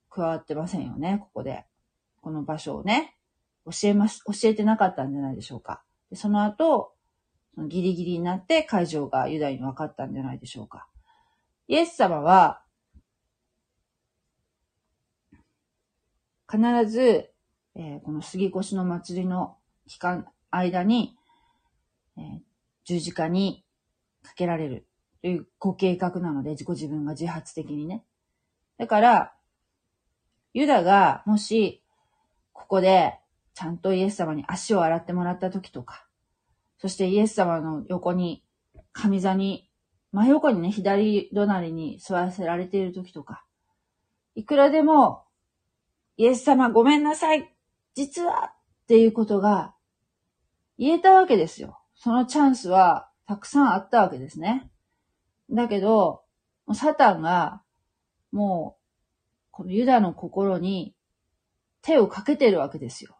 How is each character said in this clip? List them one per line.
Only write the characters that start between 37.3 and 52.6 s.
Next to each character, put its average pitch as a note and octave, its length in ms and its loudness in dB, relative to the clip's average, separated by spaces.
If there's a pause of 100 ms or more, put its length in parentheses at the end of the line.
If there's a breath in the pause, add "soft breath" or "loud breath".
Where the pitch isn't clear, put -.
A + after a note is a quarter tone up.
様 E3+ 260 0
の D#3 280 -8
横 F3+ 240 -4
に、 F3 320 -4 (480)
上 G3 280 0
座 G3 140 0
に、 G3 360 -4 (400)
真 G#3 160 2
横 D4+ 240 4
に G3 100 0
ね、 E3+ 100 -2
左 G3+ 640 0
隣 F#3+ 380 -2
に D#3+ 280 -10
座 F3+ 200 -4
ら F3+ 120 -4
せ F#3 120 -10
ら E3+ 120 -4
れ F3+ 100 -6
て G3 120 -4
い F#3+ 60 -2
る F3+ 80 -8
時 F3+ 200 -14
と D3+ 100 -16
か、 - 220 -20 (920)
い A3 100 -12
く D4 120 -2
ら C#4 140 6
で D#4 120 2
も、 C#4+ 420 4 (920)
「イ A3 100 4
エ B3+ 80 6
ス A#3 100 -8
様 B3+ 260 4
ご A3+ 120 6
め C#4+ 140 6
ん D4 80 0
な D4+ 100 0
さ D#4 200 0
い、 - 200 -6 (400)
実 C#4 280 -6
は」 - 320 -4 (300)
っ - 20 -20
て A3+ 120 8
い A3+ 80 8
う A3 60 4
こ A3 120 -2
と G#3 160 0
が G3 340 0 (1040)
言 D4+ 180 2
え - 20 0
た F#4+ 140 8
わ F#4+ 140 8
け C4+ 100 4
で E3 100 2
す - 160 -14
よ。 - 180 -18 (140)
そ - 180 -4
の B3 140 2
チ D4+ 120 -2
ャ D4 60 6
ン C4+ 120 6
ス F#3 120 -8